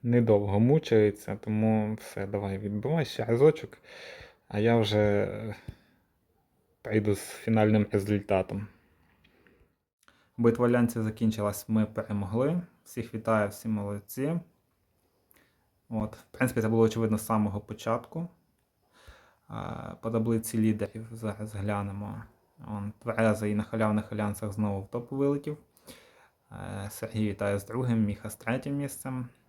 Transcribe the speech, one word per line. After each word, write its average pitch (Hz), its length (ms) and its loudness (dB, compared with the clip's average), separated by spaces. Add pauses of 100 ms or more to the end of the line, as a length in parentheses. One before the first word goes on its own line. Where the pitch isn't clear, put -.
Недовго 107 580 4
мучається, 110 760 4
тому 110 580 0
все, 101 320 -10
давай, 98 320 -4
відбивай 107 460 -2
ще - 200 -6
разочок, 131 540 4 (720)
а 104 100 -4
я 117 180 4
вже, 104 220 4
е, 104 560 0 (1300)
прийду 107 320 2
з - 60 -6
фінальним 110 720 4
результатом. 101 760 0 (1700)
Битва 117 300 4
Альянсів 120 360 2
закінчилась, 107 680 -2
ми 110 180 4
перемогли. 117 760 -2 (220)
Всіх - 300 -10
вітаю, 110 340 2
всі 104 200 -10
молодці. 107 720 -4 (1500)
От, 110 280 -4
в - 60 -20
принципі, 123 380 -2
це 110 80 2
було 113 140 6
очевидно 110 360 2
з - 80 -6
самого 104 340 0
початку. 123 680 -6 (1200)
Е, 107 40 -12 (460)
по 113 100 -6
таблиці 113 480 0
лідерів 110 540 0
зараз 110 420 -8
глянемо. 101 680 -6 (440)
Он, 104 300 -8
Твереза 110 480 2
і 104 80 2
на 104 80 0
халявних 107 500 0
альянсах 104 400 -4
знову 101 300 -2
в 104 80 -16
топ 120 220 -8
вилетів. 143 440 -2 (960)
Е, 98 380 -10
Сергій 110 380 -2
вітаю 101 300 0
з - 80 -8
другим, 117 380 0
Міха 104 260 -4
з - 60 -12
третім 135 400 -4
місцем. 131 520 -6 (200)